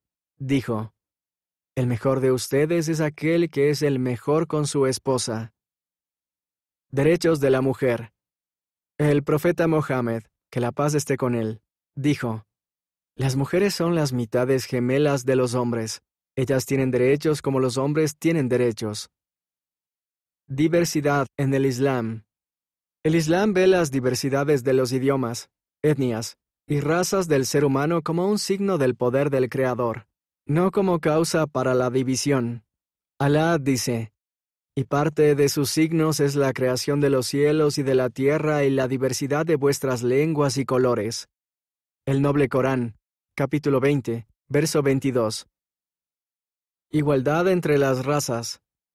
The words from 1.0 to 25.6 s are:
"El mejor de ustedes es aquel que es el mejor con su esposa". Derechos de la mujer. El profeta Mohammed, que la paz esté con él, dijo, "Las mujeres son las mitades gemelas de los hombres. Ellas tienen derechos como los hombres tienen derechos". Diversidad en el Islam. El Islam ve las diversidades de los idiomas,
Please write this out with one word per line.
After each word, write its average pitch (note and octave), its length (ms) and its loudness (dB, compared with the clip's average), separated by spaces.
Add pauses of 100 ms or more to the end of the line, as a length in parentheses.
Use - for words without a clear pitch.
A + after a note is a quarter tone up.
"El B2+ 120 0
mejor C3 320 0
de C3 120 2
ustedes D3+ 560 0
es D#3+ 140 -2
aquel D#3 480 0
que C#3+ 220 2
es C#3+ 100 -2
el C#3+ 160 0
mejor B2+ 500 -2
con D3+ 200 -2
su C#3 180 0
esposa". A#2+ 680 -2 (1400)
Derechos D#3+ 480 2
de C3+ 100 2
la C3 120 2
mujer. B2 520 -2 (840)
El D3 240 2
profeta E3 440 0
Mohammed, B2+ 560 -2 (280)
que - 80 -4
la A#2+ 120 -2
paz D3 220 -2
esté C#3+ 240 -2
con B2 160 0
él, A2+ 280 -4 (340)
dijo, C3 500 -2 (680)
"Las C3 200 -2
mujeres F3+ 400 0
son E3+ 200 0
las D3 180 0
mitades B2+ 520 0
gemelas C3 600 0
de C3 100 2
los B2+ 200 0
hombres. A#2 480 -4 (320)
Ellas C3 300 -2
tienen C3+ 240 0
derechos C#3+ 520 2
como C3+ 180 -2
los B2+ 180 -2
hombres D3 400 -2
tienen D#3 320 0
derechos". A#2 600 -2 (1400)
Diversidad D3 800 0 (100)
en C3+ 160 0
el C3+ 120 2
Islam. B2 580 0 (800)
El D#3 120 2
Islam E3+ 380 2
ve F#3 140 4
las F3 240 4
diversidades C3+ 720 0
de C3 100 2
los B2+ 180 2
idiomas, C3 580 -2 (340)